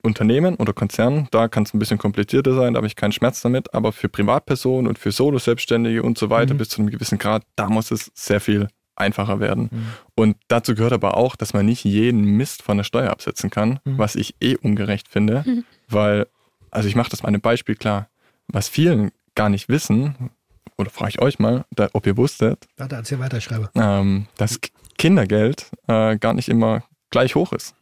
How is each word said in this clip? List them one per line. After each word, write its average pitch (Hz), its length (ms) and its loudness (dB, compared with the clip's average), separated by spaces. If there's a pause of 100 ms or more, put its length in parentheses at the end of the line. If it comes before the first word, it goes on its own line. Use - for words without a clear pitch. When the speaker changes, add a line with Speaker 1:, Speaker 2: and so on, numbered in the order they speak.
Speaker 1:
Unternehmen 120 540 2
oder 104 160 0
Konzernen, 127 600 0
da 113 180 2
kann's - 240 -2
ein 107 60 2
bisschen 107 180 0
komplizierter 127 580 0
sein, 123 180 2
da 123 40 0
habe 107 100 -2
ich - 80 -6
keinen 104 160 0
Schmerz - 300 -2
damit, 123 320 -2
aber 110 180 0
für - 160 -6
Privatpersonen 127 800 0
und 104 100 -2
für - 140 -4
Solo-Selbstständige 117 920 0
und 120 140 0
so 104 120 -2
weiter 117 240 2
Speaker 2:
Mhm. 139 60 -2
Speaker 1:
bis 113 100 -4
zu - 120 -6
einem 104 100 0
gewissen - 260 -4
Grad, 107 260 -2 (140)
da 104 100 -2
muss 110 240 -2
es - 220 -6
sehr - 260 0
viel 101 280 0 (280)
einfacher 101 440 -2
werden. 107 320 -2
Speaker 2:
Mhm. 113 140 -8 (300)
Speaker 1:
Und 214 220 4 (100)
dazu 117 280 0
gehört 113 180 2
aber 104 240 0
auch, 123 180 2
dass - 180 -6
man 101 120 2
nicht 117 180 0
jeden 107 400 2
Mist 104 400 0
von 104 140 0
der 101 60 -2
Steuer 120 280 -2
absetzen - 380 -6
kann, 113 340 -2
Speaker 2:
Mhm. 135 140 -4
Speaker 1:
was 107 180 -2
ich - 240 -6
eh 127 160 0
ungerecht 104 520 -2
finde, 107 380 0
Speaker 3:
Mhm. 240 180 -2 (260)
Speaker 1:
weil, 104 380 2 (440)
also 107 160 0
ich 101 80 -2
mach 117 140 0
das - 140 -10
mal - 60 -4
an 104 60 2
einem 101 60 -2
Beispiel 117 340 0
klar, 104 320 -2 (400)
was - 220 -4
vielen 143 420 2 (240)
gar 107 140 2
nicht 101 180 -2
wissen, 127 640 -2 (460)
oder 101 120 -4
frage - 200 -6
ich - 120 -4
euch 139 160 2
mal, 120 340 0
da, - 220 0
ob - 140 0
ihr 98 100 2
wusstet, 120 480 0 (120)
Speaker 4:
Warte, 131 180 -8
erzähl 123 240 -6
weiter, 127 180 -6
ich 110 60 -6
schreibe. 110 320 -6
Speaker 1:
ähm, 98 520 2 (100)
dass - 240 -2
K-, - 80 -10 (280)
Kindergeld, 117 720 2 (180)
äh, 110 300 2
gar 113 160 0
nicht - 160 -4
immer 113 340 2 (260)
gleich 127 260 2
hoch 170 160 0
ist. - 300 -8